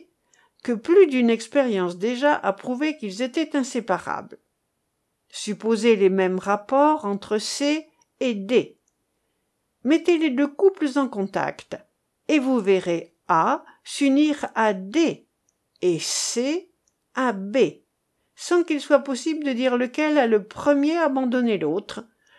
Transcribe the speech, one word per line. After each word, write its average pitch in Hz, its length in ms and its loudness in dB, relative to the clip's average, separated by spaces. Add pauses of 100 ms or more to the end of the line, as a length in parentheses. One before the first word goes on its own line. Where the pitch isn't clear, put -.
(640)
que 247 100 -4
plus 330 360 6
d'une 247 220 2
expérience 220 680 -2
déjà 247 340 0
a 196 200 -2
prouvé 262 440 -4
qu'ils 208 260 -8
étaient 302 340 -4
inséparables. - 840 -4 (920)
Supposez 220 680 0
les 190 120 4
mêmes 185 300 0
rapports 269 680 2
entre 202 340 -4
C 294 500 -2 (320)
et 247 140 0
D. 196 440 0 (1040)
Mettez 320 360 2
les 311 120 2
deux 277 160 0
couples 381 400 2 (100)
en 269 120 0
contact, 190 680 -4 (520)
et 302 100 4
vous 254 220 0
verrez 180 560 0 (100)
A 180 380 0 (200)
s'unir 285 680 0
à 220 200 2
D 208 520 -2 (560)
et 175 160 2
C 277 720 -4 (440)
à 254 180 -2
B, 202 260 -4 (760)
sans 349 280 0
qu'il 311 180 -2
soit 285 180 4
possible 294 460 -4
de 277 80 -2
dire 247 240 0
lequel 294 420 0
a 247 80 2
le 208 180 2
premier 285 540 0
abandonné 254 600 0
l'autre, 160 480 -6 (320)